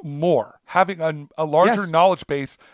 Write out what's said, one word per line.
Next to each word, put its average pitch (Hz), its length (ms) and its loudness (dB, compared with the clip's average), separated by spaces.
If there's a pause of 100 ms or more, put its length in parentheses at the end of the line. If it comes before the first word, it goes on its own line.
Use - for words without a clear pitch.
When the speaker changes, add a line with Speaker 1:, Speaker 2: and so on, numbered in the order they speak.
Speaker 1:
more, 147 600 -2
having 180 360 -2
a, 151 260 -6 (100)
a 160 80 -2
larger 190 380 2
Speaker 2:
Yes. 175 60 -10
Speaker 1:
knowledge 170 380 2
base 139 300 -8 (160)